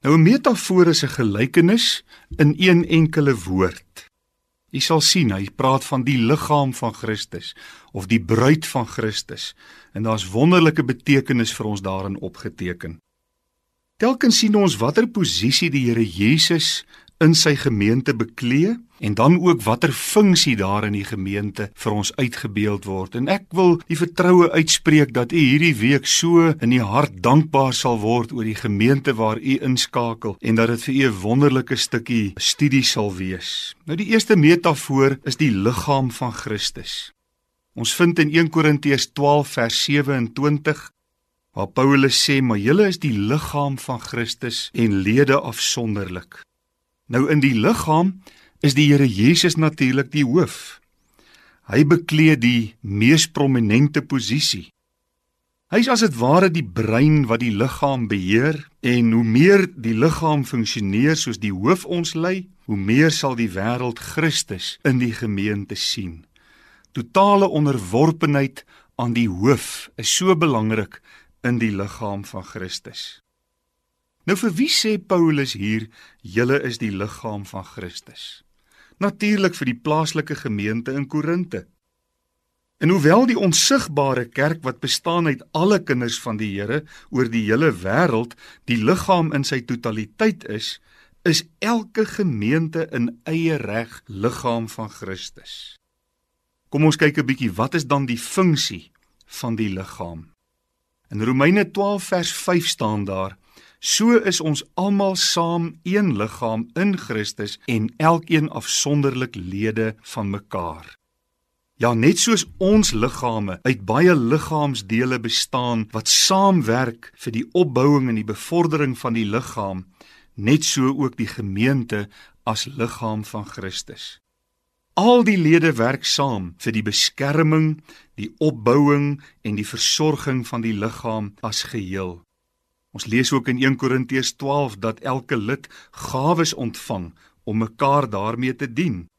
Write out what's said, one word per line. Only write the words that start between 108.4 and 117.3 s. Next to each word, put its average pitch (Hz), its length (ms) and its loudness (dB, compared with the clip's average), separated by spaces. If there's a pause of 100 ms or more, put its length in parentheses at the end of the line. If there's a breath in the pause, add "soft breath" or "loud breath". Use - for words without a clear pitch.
afsonderlik 135 840 -2
lede 107 680 -4
van 104 280 -8
mekaar." 85 640 -10 (800)
Ja, 120 180 0
net 120 240 4
soos 226 280 0 (120)
ons 208 340 2
liggame 110 720 -4
uit 117 240 -2
baie 160 300 4
liggaamsdele 127 1040 -2
bestaan 117 720 -4
wat 110 160 -6
saamwerk 131 1080 2
vir - 160 -10